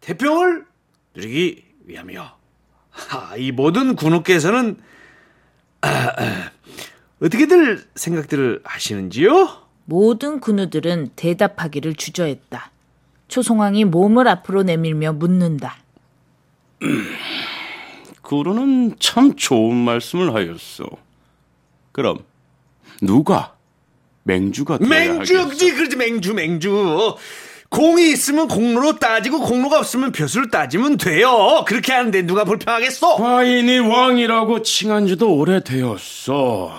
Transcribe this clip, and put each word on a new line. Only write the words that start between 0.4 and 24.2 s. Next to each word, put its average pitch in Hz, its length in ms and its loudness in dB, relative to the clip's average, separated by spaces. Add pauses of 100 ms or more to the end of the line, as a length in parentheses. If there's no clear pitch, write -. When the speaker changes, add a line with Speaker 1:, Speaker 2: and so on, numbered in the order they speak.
Speaker 1:
누리기 127 500 -6 (220)
위함이요. - 400 -18 (640)
하, - 480 -14
이 131 160 -6
모든 175 420 0
군우께서는, 175 840 0 (1040)
아, 143 60 -2
아, 117 600 -4 (720)
어떻게들 285 600 2 (100)
생각들을 143 720 -4
하시는지요? 127 880 0 (340)
Speaker 2:
모든 233 560 0
군우들은 170 720 -2
대답하기를 170 840 -4
주저했다. - 760 -8 (580)
초송왕이 214 560 0
몸을 208 440 4
앞으로 190 340 0
내밀며 160 500 -2
묻는다. 160 640 -2 (1080)
Speaker 3:
음, - 240 -4 (1160)
그루는 226 760 0
참 - 380 4
좋은 117 400 2
말씀을 120 580 0
하였소. 85 500 -6 (1080)
그럼 113 260 -2 (840)
누가 139 520 2 (680)